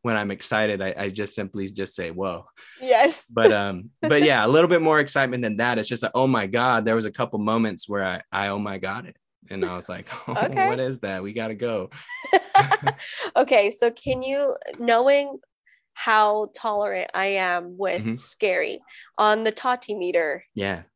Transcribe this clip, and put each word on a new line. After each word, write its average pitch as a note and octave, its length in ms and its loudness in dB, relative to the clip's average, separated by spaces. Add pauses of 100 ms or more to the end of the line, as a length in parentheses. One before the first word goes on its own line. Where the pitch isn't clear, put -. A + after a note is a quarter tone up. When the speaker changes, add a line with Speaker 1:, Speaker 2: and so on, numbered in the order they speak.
Speaker 1:
when A#2 120 0
I'm G2+ 160 -2
excited, G#2 500 -2
I, F#2+ 160 -4
I G2+ 120 -4
just G2+ 260 -8
simply G2 320 -6
just F#2 280 -8
say, E2+ 160 -8
"Whoa." F2+ 340 -6 (360)
Speaker 2:
Yes. B3+ 480 4
Speaker 1:
But, A3 220 6
um, G2+ 380 -2 (120)
but D3 220 4
yeah, B2+ 220 4
a - 20 4
little D#3+ 220 6
bit E3+ 120 6
more D#3 180 4
excitement C3 440 0
than G#2+ 140 -2
that. A#2 200 2
It's G#2+ 120 -2
just A#2+ 140 -4
like, - 120 -4
"Oh C3 120 4
my A2+ 200 2
God." A#2 380 2
There A2+ 100 2
was A2+ 100 0
a G#2 60 -6
couple A#2 280 -4
moments A2 500 0
where G2+ 160 -2
I, F2+ 160 -4 (100)
I, G2 180 -2
"Oh G2+ 100 -4
my G2+ 180 -6
God" G2 280 -6
it. - 120 -20 (320)
And F#2+ 160 -4
I F2+ 100 -8
was F2+ 140 -12
like, F2+ 180 -12 (120)
<laughs> - 100 -14
"Oh, D#3+ 160 -2
Speaker 2:
Okay. F#4+ 240 0
Speaker 1:
what C3 100 -4
is C3 200 -4
that? F#2+ 240 -6
We G2+ 100 -10
gotta A2+ 220 -6
go." G#2+ 340 -4 (420)
Speaker 2:
<laughs> - 1040 0
Okay. A3+ 360 4
So A#3 200 2
can B3+ 300 -6
you, C4+ 340 -2 (240)
knowing C4+ 600 2 (540)
how G#3+ 600 2
tolerant G#3 580 -4
I F#3+ 140 0
am F3+ 500 -2
with F#3 260 -2
Speaker 1:
Mm-hmm. A3+ 100 -2
Speaker 2:
scary - 680 -2 (380)
on G#3+ 260 4
the A3 80 2
Tati B3 440 -4
meter, F3 580 -2
Speaker 1:
Yeah. G2 300 -4 (120)